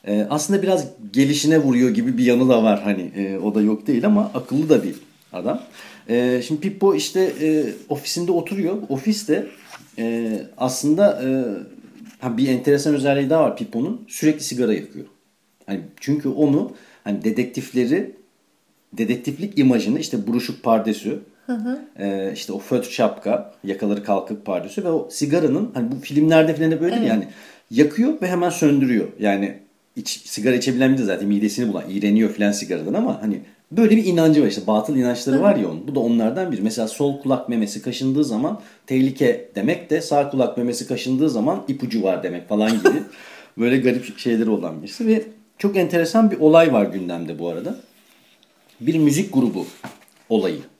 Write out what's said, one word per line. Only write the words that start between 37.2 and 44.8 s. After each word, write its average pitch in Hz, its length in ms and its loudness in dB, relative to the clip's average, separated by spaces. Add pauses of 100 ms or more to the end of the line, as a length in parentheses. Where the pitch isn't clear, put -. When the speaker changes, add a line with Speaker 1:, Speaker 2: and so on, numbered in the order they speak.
Speaker 1:
kulak 131 260 -2
memesi 107 340 -4
kaşındığı 131 420 -2
zaman 135 360 -2 (260)
tehlike 131 680 0
demek 127 360 -2
de 156 100 2
sağ 143 300 0
kulak 131 280 -2
memesi 120 300 -4
kaşındığı 131 420 0
zaman 135 380 -2
ipucu 117 340 -4
var 92 200 0
demek 87 260 -8
falan 107 220 0
gibi - 320 2 (200)
Speaker 2:
<laughs> - 360 -20
Speaker 1:
böyle 123 180 2
garip 123 420 0
şeyleri 113 320 0
olan 82 320 -4